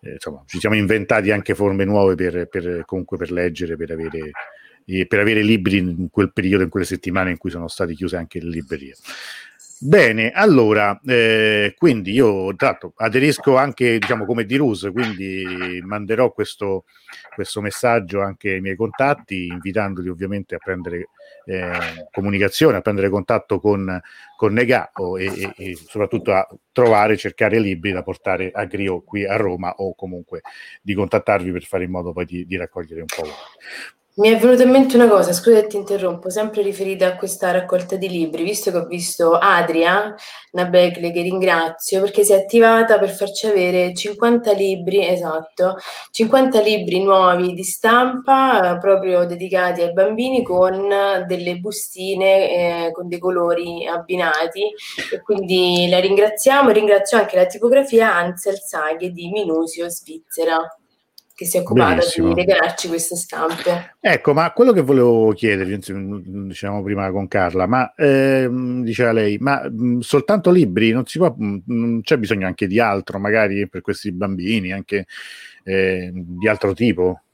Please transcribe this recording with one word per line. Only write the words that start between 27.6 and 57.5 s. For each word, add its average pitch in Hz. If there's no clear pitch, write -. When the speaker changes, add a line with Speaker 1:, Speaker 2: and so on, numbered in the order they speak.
Speaker 1:
da 90
portare 92
a 101
Griot 95
qui 101
a 98
Roma 90
o 98
comunque 90
di 101
contattarvi 98
per 87
fare 90
in 90
modo 90
poi 90
di, 90
di 90
raccogliere 85
un 80
po'. 78
Speaker 2:
Mi 208
è 226
venuta 247
in 254
mente 262
una 240
cosa, 180
scusa 214
se 214
ti 208
interrompo, 185
sempre 214
riferita 190
a 180
questa 185
raccolta 180
di 190
libri, 165
visto 202
che 180
ho 165
visto 175
Adria 185
Nabegle, 175
che 175
ringrazio, 180
perché 202
si 202
è -
attivata 226
per 196
farci 196
avere 180
cinquanta 226
libri, 190
esatto, 175
cinquanta 254
libri 190
nuovi 180
di 185
stampa, 254
eh, -
proprio 190
dedicati 175
ai 170
bambini, 226
con 185
delle 175
bustine, 185
eh, 160
con 175
dei 175
colori 170
abbinati, 170
e -
quindi 180
la 180
ringraziamo, 214
e -
ringrazio 208
anche 190
la 180
tipografia 233